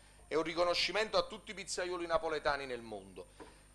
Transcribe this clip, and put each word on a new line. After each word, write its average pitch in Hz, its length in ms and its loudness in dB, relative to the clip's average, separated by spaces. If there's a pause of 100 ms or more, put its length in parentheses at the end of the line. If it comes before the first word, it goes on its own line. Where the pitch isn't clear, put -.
(280)
è 139 60 -2
un 160 80 4
riconoscimento 175 720 2
a 175 60 6
tutti 214 300 -10
i - 20 -10
pizzaioli 180 520 -4
napoletani 156 600 2
nel 120 160 -4
mondo. 95 460 -10 (460)